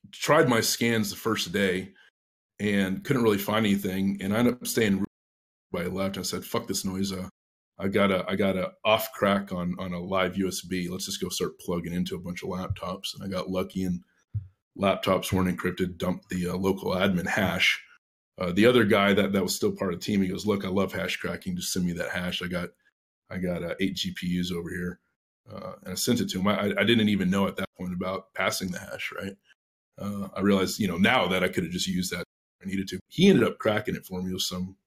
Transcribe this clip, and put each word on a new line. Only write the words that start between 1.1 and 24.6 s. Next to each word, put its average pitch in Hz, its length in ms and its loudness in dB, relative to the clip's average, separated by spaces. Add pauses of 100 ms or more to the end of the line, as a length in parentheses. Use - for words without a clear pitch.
the 95 60 -10
first 101 360 -2
day, 95 400 0 (640)
and 98 460 0
couldn't 131 180 2
really 104 160 6
find 107 260 0
anything. 98 560 0
And 95 140 0
I 113 40 2
ended 120 160 4
up - 120 -10
staying 101 380 2 (680)
by 87 120 -4
left. 95 340 -2
I 92 40 -6
said, 90 220 -6
"Fuck 117 220 -4
this 98 180 -4
noise! 95 280 -2
Uh, 92 160 -8 (500)
I 95 100 -2
got 101 220 4
a, 90 180 0
I 98 60 -2
got 98 220 2
a 90 160 -4 (120)
off 110 280 2
crack 98 400 2
on, 90 260 -4
on 95 140 -6
a 87 80 -6
live 92 360 0
U 95 120 0
S 90 120 -6
B. 90 280 -4
Let's 92 180 -8
just - 140 -8
go 92 80 -4
start - 320 -4
plugging 85 320 -4
into 90 240 -2
a 87 40 -8
bunch 87 220 -10
of 95 60 -8
laptops." 92 680 -8
And - 80 -14
I 98 60 -8
got 92 200 -6
lucky, 95 360 -2
and 90 160 -2 (800)
laptops 95 540 0
weren't 92 220 2
encrypted, 90 420 -4
dumped 90 320 -4
the, 90 200 -4
uh, 90 80 -4
local 95 360 0
admin 92 340 2
hash. - 560 0 (560)
Uh, 87 140 -2
the 101 140 6
other 120 180 8
guy 101 280 4
that, 98 200 4
that 98 100 2
was 92 120 -2
still 104 180 0
part 95 200 -4
of 85 80 -6
the - 40 -10
team, 104 160 2
he 95 80 2
goes, 92 180 -4
"Look, 101 180 0
I 95 40 -4
love 95 240 0
hash 90 240 -4
cracking. 90 400 -6
Just 90 160 -4
send 90 140 0
me 87 60 0
that 85 180 -4
hash." 90 320 -4
I 87 40 -6
got, 87 240 -4 (600)
I 98 80 -8
got, 87 240 -2
uh, 85 180 -6
eight 95 140 2
G 90 180 -4
P 90 260 -2
Us 90 140 -2
over 85 160 -6